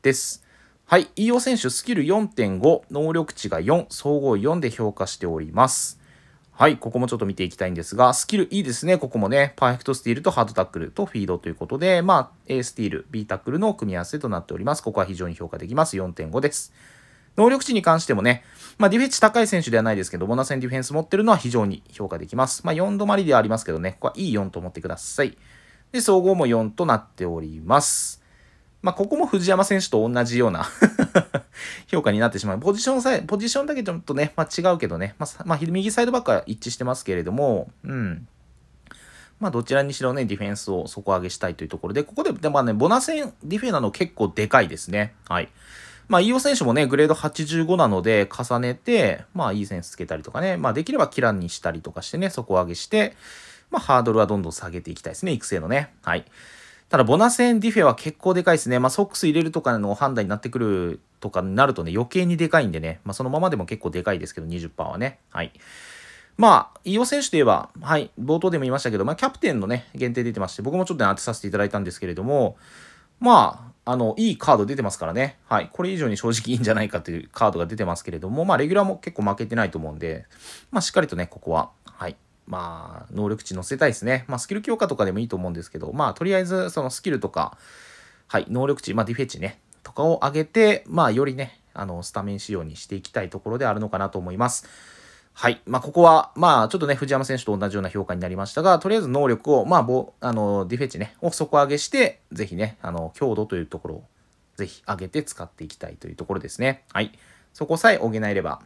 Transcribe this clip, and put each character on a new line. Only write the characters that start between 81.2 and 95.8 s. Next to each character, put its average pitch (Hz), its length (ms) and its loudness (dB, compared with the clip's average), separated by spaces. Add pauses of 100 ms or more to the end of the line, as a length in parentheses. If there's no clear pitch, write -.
こ - 120 -18
こ - 120 -6
は、 80 200 0 (140)
は - 220 -12
い。 - 80 -12 (320)
ま 85 640 -12
あ、 - 40 -18
能 104 160 -2
力 107 140 -6
値 92 120 -10
乗 90 80 -6
せ 139 140 -8
た 151 100 2
い - 40 4
で - 20 -2
す - 120 -8
ね。 127 220 -2
ま 131 80 -6
あ、 117 40 -4
ス - 80 -10
キ 196 80 -6
ル 208 60 -6
強 226 160 -4
化 208 100 0
と - 80 -2
か 104 100 2
で 95 60 -2
も 98 80 -2
い 120 40 -2
い 117 40 -6
と 107 80 -6
思 90 120 -4
う 87 40 -6
ん - 20 -6
で 85 100 -8
す - 80 -20
け - 80 -12
ど、 - 140 -12
ま 143 160 0
あ、 92 40 -6
と - 100 -6
り 196 120 0
あ 185 40 4
え 185 60 -2
ず、 180 240 -2
そ 160 140 -4
の 127 60 -4
ス - 120 -10
キ 175 100 -4
ル 135 80 0
と 92 100 -4
か、 - 280 -4 (720)
は - 120 0
い、 - 100 -6
能 127 180 -2
力 143 140 0
値、 - 120 -6
ま 110 100 2
あ、 - 20 -2
デ 117 80 -4
ィ - 20 -8
フ 139 80 -4
ェ 123 40 -6
値 - 120 -12
ね、 92 200 -8 (240)
と - 80 -20
か 139 120 -2
を 165 200 2
上 139 80 0
げ 156 140 -2
て、 214 420 4
ま 160 180 4
あ、 117 60 4
よ 131 140 2
り 135 100 -4
ね、 131 240 -10 (140)
あ 101 120 -10
の、 90 180 -8
ス - 80 -14
タ 101 120 -6
メ 101 100 -4
ン 98 60 -6
仕 104 140 -8
様 87 100 -4
に 76 120 -12
し - 120 -18
て 98 80 -8
い 92 60 -8
き - 80 -14
た 107 140 -4
い 87 60 -8
と 95 100 -10
こ 107 120 -6
ろ 120 60 -2
で 131 80 -2
あ 107 80 2
る 104 60 -4
の 104 100 -4
か 98 80 -4
な 98 120 -2
と 98 100 -6
思 90 120 -8
い 90 60 -8
ま 120 120 2
す。 - 180 -8 (720)
は 120 120 2
い。 117 160 -4
ま 123 140 -2
あ、 - 20 -12